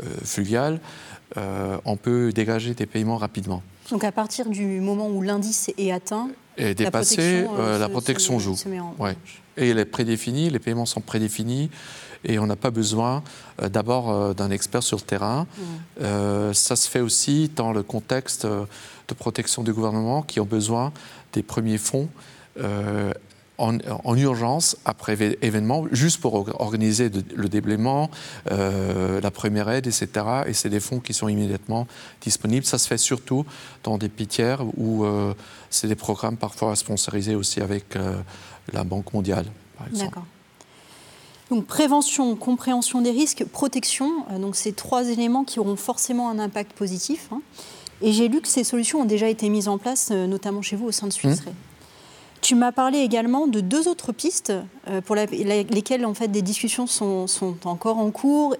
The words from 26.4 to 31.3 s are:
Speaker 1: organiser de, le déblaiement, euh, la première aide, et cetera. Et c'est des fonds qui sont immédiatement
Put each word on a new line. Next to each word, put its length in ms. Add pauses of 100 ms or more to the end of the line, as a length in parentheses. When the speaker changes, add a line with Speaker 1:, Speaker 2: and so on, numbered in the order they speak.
Speaker 1:
organiser 500
de, 140 (100)
le 140
déblaiement, 640 (400)
euh, 680
la 100
première 380
aide, 180
et 40
cetera. 580
Et 40
c'est 160
des 120
fonds 180
qui 140
sont 160
immédiatement 580 (320)